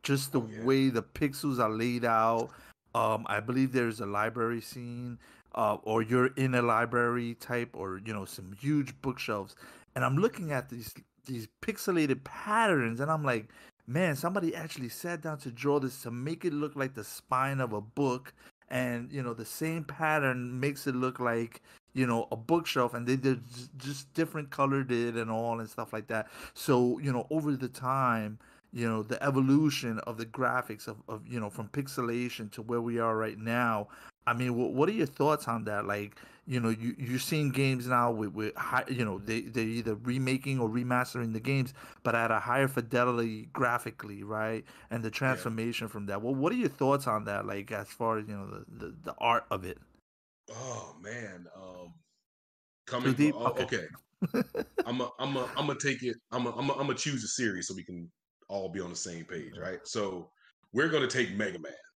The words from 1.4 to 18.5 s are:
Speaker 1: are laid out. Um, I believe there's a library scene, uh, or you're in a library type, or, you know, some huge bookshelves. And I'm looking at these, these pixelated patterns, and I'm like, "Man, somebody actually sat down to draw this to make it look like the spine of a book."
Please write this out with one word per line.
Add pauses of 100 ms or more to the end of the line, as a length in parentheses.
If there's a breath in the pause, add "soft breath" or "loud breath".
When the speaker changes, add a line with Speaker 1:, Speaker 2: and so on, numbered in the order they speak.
Speaker 1:
are
laid
out. (460 loud breath)
Um,
I
believe
there's
a
library
scene, (380 loud breath)
uh,
or
you're (100)
in
a
library
type,
or,
you
know,
some
huge
bookshelves. (400 loud breath)
And
I'm
looking
at
these, (320)
these (140)
pixelated
patterns,
and
I'm
like, (380 loud breath)
"Man,
somebody
actually
sat
down
to
draw
this
to
make
it
look
like
the
spine
of
a
book." (360 loud breath)